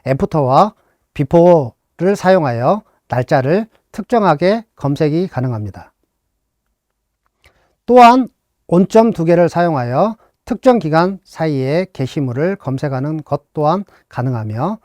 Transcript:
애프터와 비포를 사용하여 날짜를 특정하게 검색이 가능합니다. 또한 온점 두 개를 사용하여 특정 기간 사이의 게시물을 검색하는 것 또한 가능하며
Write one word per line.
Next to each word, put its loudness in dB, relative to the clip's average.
애프터와 0
비포를 0
사용하여 0
날짜를 -2
특정하게 0
검색이 -2
가능합니다. -8
또한 6
온점 2
두 -4
개를 2
사용하여 -2
특정 0
기간 0
사이의 -4
게시물을 -4
검색하는 -6
것 -8
또한 -2
가능하며 -6